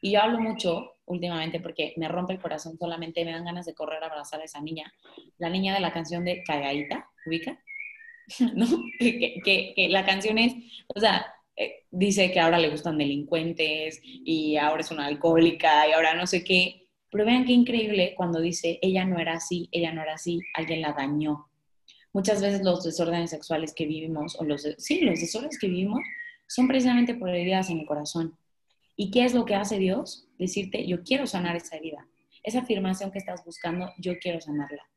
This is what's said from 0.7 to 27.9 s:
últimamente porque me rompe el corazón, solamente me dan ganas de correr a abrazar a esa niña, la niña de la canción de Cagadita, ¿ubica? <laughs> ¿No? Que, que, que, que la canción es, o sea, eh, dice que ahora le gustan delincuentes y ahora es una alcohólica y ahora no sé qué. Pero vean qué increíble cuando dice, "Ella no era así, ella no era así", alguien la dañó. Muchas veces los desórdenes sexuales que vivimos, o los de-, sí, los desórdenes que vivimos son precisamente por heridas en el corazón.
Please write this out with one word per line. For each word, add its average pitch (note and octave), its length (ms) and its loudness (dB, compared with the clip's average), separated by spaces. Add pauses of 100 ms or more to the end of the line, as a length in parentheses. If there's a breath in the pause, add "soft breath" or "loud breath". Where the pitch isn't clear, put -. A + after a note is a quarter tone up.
últimamente E3+ 560 -4
porque D#3+ 360 -6
me D#3+ 120 -4
rompe F3+ 240 -4
el F#3 80 -8
corazón, D#3+ 380 -8
solamente E3 460 -6
me E3 80 -6
dan E3 120 -8
ganas F3 220 -8
de E3 80 -14
correr D#3 280 -8
a D#3+ 40 -8
abrazar D#3 340 -10
a D#3+ 40 -12
esa D3 160 -12
niña, D#3 320 -10 (460 loud breath)
la E3+ 120 -4
niña F#3+ 240 0
de G3 60 2
la E3+ 120 0
canción E3+ 320 -4
de F3 200 -2
Cagadita, D3 640 -4 (180)
¿ubica? E3 340 -6 (680)
<laughs> - 280 0
¿No? A#3 120 4 (320)
Que, A#3+ 200 4
que, - 160 0 (100)
que, F#3+ 320 2
que F#3 120 2
la F#3+ 160 4
canción G3 340 2
es, A#3+ 160 4 (400 loud breath)
o G3+ 60 -2
sea, G#3+ 260 4 (300)
eh, - 340 -6
dice F#3+ 420 2
que F#3 80 4
ahora E3 180 6
le D#3+ 120 4
gustan D#3 280 -2
delincuentes D#3 1040 -2
y D#3 540 0
ahora D3+ 260 2
es - 80 -6
una D3+ 160 -4
alcohólica D#3 840 6
y D#3 40 6
ahora D#3+ 220 6
no F3 120 -2
sé F3+ 180 0
qué. F#3 440 2 (240)
Pero G#3 120 2
vean B3 200 4
qué B3 80 4
increíble G#3+ 640 4
cuando E3+ 240 0
dice, E3+ 420 -2
"Ella F#3 220 2
no F#3 140 0
era E3 160 0
así, E3+ 380 -6
ella E3+ 200 0
no D#3+ 100 -6
era D#3 120 -4
así", E3+ 260 -4 (140)
alguien D#3+ 260 -4
la D3+ 120 -2
dañó. D3 560 -2 (640 soft breath)
Muchas G3 300 0
veces G3 200 0
los F3 220 2
desórdenes E3+ 460 -2
sexuales D#3 440 -4
que D#3+ 120 -4
vivimos, D#3 540 -6
o - 40 -4
los D3 200 -2
de-, D3 140 -4
sí, E4+ 240 0
los F3+ 180 4
desórdenes A#3+ 380 -6
que G#3 100 -2
vivimos G3 320 0 (480 loud breath)
son B3+ 200 2
precisamente B3 460 4
por F#3 160 -4
heridas F#3 400 2
en E3 100 -2
el D#3 60 -10
corazón. D3+ 500 -4 (600)